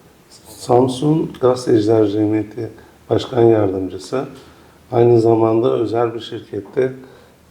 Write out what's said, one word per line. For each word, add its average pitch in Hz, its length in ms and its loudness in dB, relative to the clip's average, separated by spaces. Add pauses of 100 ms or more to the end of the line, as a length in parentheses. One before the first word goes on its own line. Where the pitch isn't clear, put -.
(480)
Samsun 131 960 0
Gazeteciler 113 680 2
Cemiyeti 107 600 -4 (400)
Başkan 117 320 -2
Yardımcısı, 101 840 0 (680)
aynı 120 300 4
zamanda 113 520 2
özel 117 400 -2
bir 117 60 -12
şirkette 113 720 -6 (600)